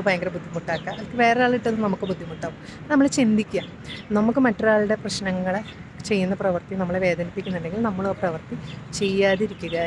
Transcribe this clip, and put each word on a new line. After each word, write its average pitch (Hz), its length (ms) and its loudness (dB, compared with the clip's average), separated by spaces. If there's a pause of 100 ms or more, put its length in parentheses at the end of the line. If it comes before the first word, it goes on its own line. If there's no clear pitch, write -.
ഭയങ്കര 180 280 2
ബുദ്ധിമുട്ടാക്കുക. 170 600 -6 (260)
വേറൊരാളിട്ടത് 240 640 4
നമുക്ക് 196 260 0
ബുദ്ധിമുട്ടാവും. 165 460 -8 (340)
നമ്മൾ 285 160 6 (120)
ചിന്തിക്കുക, 214 440 2 (540)
നമുക്ക് 233 300 4
മറ്റൊരാളുടെ 214 560 4
പ്രശ്നങ്ങളെ 185 600 -2 (460)
ചെയ്യുന്ന 190 340 2
പ്രവൃത്തി 185 400 0
നമ്മളെ 180 240 0
വേദനിപ്പിക്കുന്നുണ്ടെങ്കിൽ 175 840 -2
നമ്മൾ 190 240 -2
ആ - 80 -2
പ്രവൃത്തി 165 360 -4 (420)
ചെയ്യാതിരിക്കുക 196 800 2 (100)